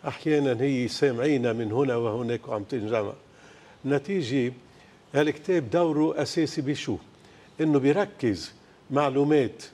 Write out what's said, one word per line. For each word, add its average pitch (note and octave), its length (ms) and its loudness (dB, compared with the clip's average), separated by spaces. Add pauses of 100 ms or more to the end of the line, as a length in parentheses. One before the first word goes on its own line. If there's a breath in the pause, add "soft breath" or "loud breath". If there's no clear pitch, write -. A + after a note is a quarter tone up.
أحيانًا C#3 540 0
هي B2+ 260 0
سامعينها B2 640 2
من A2 200 -2
هنا B2+ 240 0
وهناك A#2 520 -2
وعم G#2+ 140 -4
تنجمع. G#2+ 500 -2 (760 loud breath)
نتيجة C3+ 640 0 (640 loud breath)
هالكتاب D3+ 560 0
دوره D#3+ 520 2
أساسي D#3 380 -2
بشو؟ B2+ 360 -4 (640 loud breath)
إنه D#3 180 4
بيركز C#3 760 0 (380 loud breath)
معلومات C#3+ 840 2